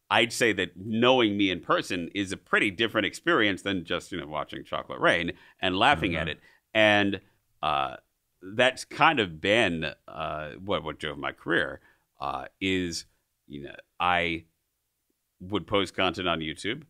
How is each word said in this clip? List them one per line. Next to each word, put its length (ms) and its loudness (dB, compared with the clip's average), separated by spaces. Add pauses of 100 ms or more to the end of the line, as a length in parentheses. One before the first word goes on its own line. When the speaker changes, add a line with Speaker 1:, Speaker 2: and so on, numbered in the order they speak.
Speaker 1:
I'd 240 4
say 200 4
that 220 -2
knowing 600 4
me 120 4
in 120 -2
person 520 -4
is 180 -4
a 60 -6
pretty 340 -2
different 360 0
experience 560 0
than 220 -4
just, 260 -4
you 80 -6
know, 80 -10
watching 360 -8
Chocolate 360 -8
Rain 340 0 (260)
and 180 0
laughing 380 2
at 120 -2
Speaker 2:
Mm-hmm. 40 -4
Speaker 1:
it. 80 -10 (340)
And, 480 4 (420)
uh, 320 0 (600)
that's 300 2
kind 340 4
of 220 -2
been, 520 2 (140)
uh, 440 -8 (120)
what, 200 -2
what 160 -8
drove 180 -6
my 140 -6
career, 500 -2 (400)
uh, 240 -6 (160)
is, 440 -2 (420)
you 160 -12
know, 120 -16 (240)
I 460 0 (920)
would 280 -6
post 280 0
content 320 0
on 120 0
YouTube. 500 -6